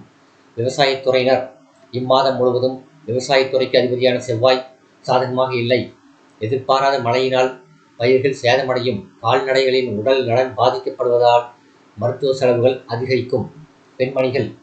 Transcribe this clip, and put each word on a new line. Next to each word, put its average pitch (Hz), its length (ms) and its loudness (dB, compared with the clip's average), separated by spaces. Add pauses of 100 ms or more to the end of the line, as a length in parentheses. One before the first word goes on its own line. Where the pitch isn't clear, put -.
(560)
விவசாயத்துறையினர். 131 880 0 (500)
இம்மாதம் 127 460 0
முழுவதும் 127 360 0 (300)
விவசாயத்துறைக்கு 131 760 0
அதிபதியான 123 400 2
செவ்வாய் 127 420 0 (440)
சாதகமாக 127 520 0
இல்லை. 120 220 0 (600)
எதிர்பாராத 135 580 0
மழையினால் 131 520 0 (500)
பயிர்கள் 131 380 2
சேதமடையும். 123 600 0 (180)
கால்நடைகளின் 131 760 0
உடல் 131 300 0
நலன் 123 300 0
பாதிக்கப்படுவதால் 120 920 2 (520)
மருத்துவ 123 380 -2
செலவுகள் 123 420 2 (100)
அதிகரிக்கும். 120 600 -4 (520)
பெண்மணிகள். 131 500 -2 (140)